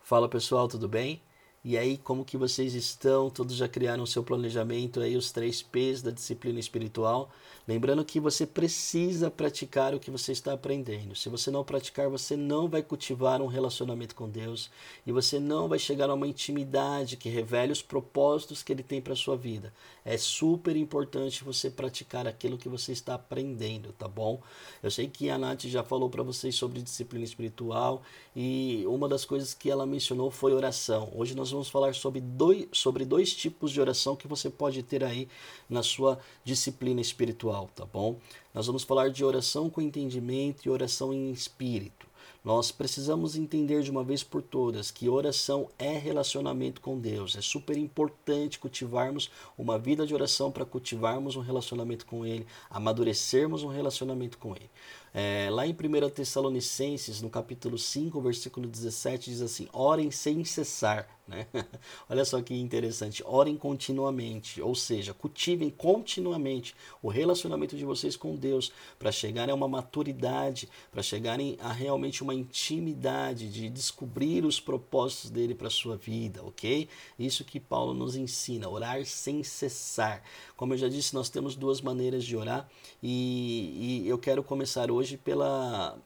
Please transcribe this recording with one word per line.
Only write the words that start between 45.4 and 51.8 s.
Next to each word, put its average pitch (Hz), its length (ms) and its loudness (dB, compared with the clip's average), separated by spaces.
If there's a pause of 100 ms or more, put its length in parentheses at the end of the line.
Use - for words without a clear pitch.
é 147 200 -2
relacionamento 139 840 -2
com 135 180 -4
Deus. 104 360 -2
É 104 60 -6
super 147 360 -2
importante 147 840 0
cultivarmos 127 720 -2 (260)
uma 113 220 0
vida 147 280 2
de 151 80 0
oração 139 380 2
pra 131 120 -4
cultivarmos 127 680 -2
um 131 60 -4
relacionamento 120 640 -4